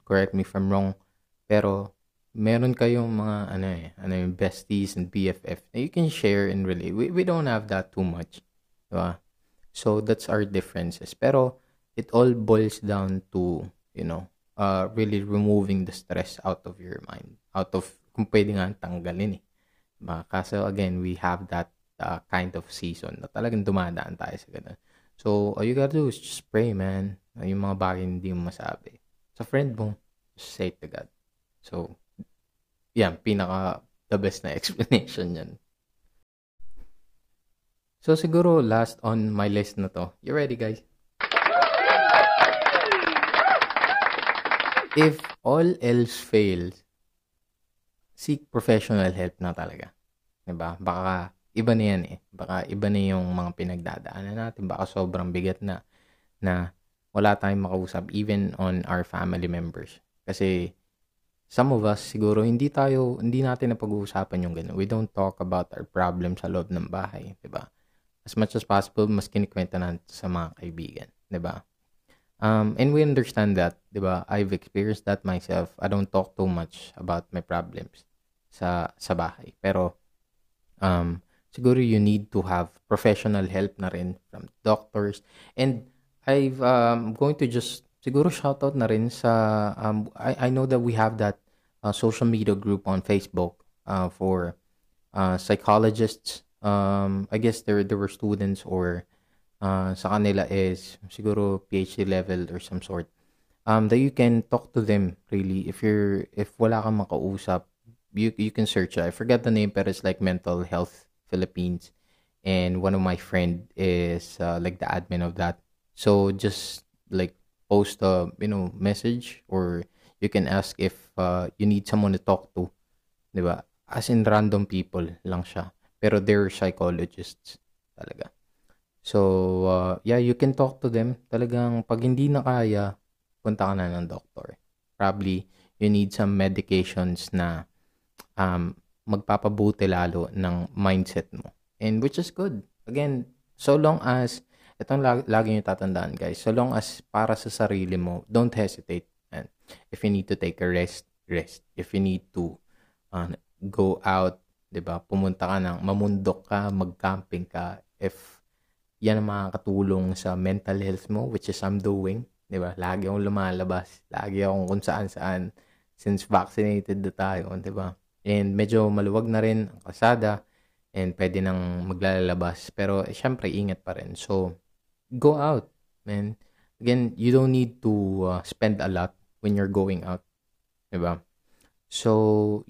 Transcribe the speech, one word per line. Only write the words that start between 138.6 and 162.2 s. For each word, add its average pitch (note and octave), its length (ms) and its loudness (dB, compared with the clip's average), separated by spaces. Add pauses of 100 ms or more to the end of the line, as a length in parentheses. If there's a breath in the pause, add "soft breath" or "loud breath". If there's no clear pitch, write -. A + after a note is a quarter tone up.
magpapabuti G#2 800 2
lalo F2 440 0
ng F2 440 -2
mindset F#2+ 600 0
mo. - 160 -14 (280)
And A2 240 0
which C#3+ 160 0
is - 120 -4
good. C3 320 -6 (240)
Again, C3+ 400 -4 (280)
so C#3 200 4
long D#3 280 4
as, B2 400 0 (360 soft breath)
itong C#3 240 -2
lag-, B2+ 240 2
lagi A2 280 2
nyo G#2+ 80 0
tatandaan, F#2+ 520 -2
guys, E2+ 240 -6
so A2+ 160 0
long B2 160 2
as - 400 -6
para A2 240 0
sa - 160 -8
sarili F#2+ 440 0
mo, F2 320 -4
don't A#2 280 2
hesitate. F#2+ 520 -4 (240)
And D2+ 160 -12 (440 loud breath)
if - 120 -10
you G#2+ 80 2
need F#2+ 200 0
to G2 80 -2
take F2 240 -4
a F2+ 40 2
rest, F2 400 -2 (200)
rest. - 360 -6 (120)
If - 160 -10
you G2 80 0
need F#2 360 0
to, E2+ 200 -4 (560)
uh, F2 240 -6 (320)
go F#2+ 400 0
out, F#2 320 2 (320)
di F2 80 -10
ba? E2+ 240 -8
Pumunta F#2+ 480 0
ka G2 80 0
ng, F2 240 -4
mamundok G2 640 0
ka, G2+ 240 -2
mag-camping F#2+ 800 -4
ka. F2+ 320 -8 (160)
If - 400 -8 (640)
yan G#2+ 160 4
ang G#2+ 80 -2
makakatulong F#2+ 880 -2
sa F#2 240 -4
mental G2 400 -2
health G2 320 -6
mo, A2+ 160 -2
which A2+ 240 -6
is - 80 -8
I'm G2 240 -2
doing, G2+ 400 -2 (240)